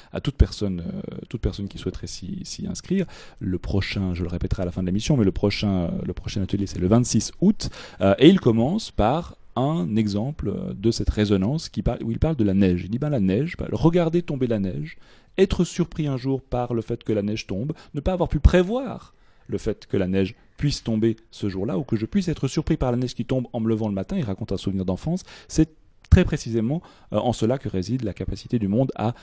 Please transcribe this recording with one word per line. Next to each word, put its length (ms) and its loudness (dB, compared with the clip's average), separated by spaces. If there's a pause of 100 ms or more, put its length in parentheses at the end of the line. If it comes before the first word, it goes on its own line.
(120)
à 80 -6
toute 140 -4
personne, 520 0
euh, 300 -10 (140)
toute 100 -8
personne 260 -4
qui 120 -12
souhaiterait 280 -8
s'y, 380 -10
s'y 220 -10
inscrire. 400 -4 (320)
Le 200 -4
prochain, 540 -2
je 100 -4
le 60 -4
répéterai 360 -2
à 20 -2
la 40 -4
fin 120 -4
de 40 -2
l'émission, 300 0
mais 80 4
le 80 4
prochain, 600 0 (120)
le 80 -4
prochain 300 -6
atelier 240 -2
c'est 120 -8
le 100 2
vingt-six 520 4
août, 300 2 (320)
euh, 160 6
et 100 10
il 100 10
commence 520 2
par 460 0 (200)
un 400 0
exemple 580 -2 (200)
de 180 0
cette 180 0
résonance 580 2
qui 140 -6
par-, 220 -2
où 80 -2
il 80 -4
parle 160 0
de 80 2
la 100 4
neige. 300 4
Il 60 -10
dit, 100 -2
ben, 100 -2
la 80 0
neige, 400 0
ben, 140 -6
regarder 500 2
tomber 240 -2
la 140 0
neige, 360 -4 (400)
être 280 2
surpris 420 -4
un 100 -2
jour 240 -2
par 320 -4
le 100 0
fait 200 -6
que 100 -2
la 100 2
neige 260 -4
tombe, 240 -4 (200)
ne 80 -6
pas 120 0
avoir 160 0
pu 100 0
prévoir 720 4 (360)
le 100 -4
fait 280 -6
que 100 -2
la 100 2
neige 300 2 (200)
puisse 280 -2
tomber 320 2 (160)
ce 160 -4
jour-là, 300 -4
ou 40 -2
que 140 -2
je 100 -2
puisse 220 0
être 180 -2
surpris 300 0
par 160 0
la 40 0
neige 200 -4
qui 80 -4
tombe 280 -2
en 60 -6
me 100 0
levant 200 0
le 60 -2
matin, 220 -4
il 80 -2
raconte 280 -6
un 40 0
souvenir 280 -2
d'enfance, 400 -4 (240)
c'est 220 2 (380)
très 160 6
précisément, 580 -2 (300)
euh, 60 0
en 140 2
cela 240 0
que 120 -6
réside 340 -2
la 100 -4
capacité 460 -4
du 80 0
monde 300 2
à 260 -2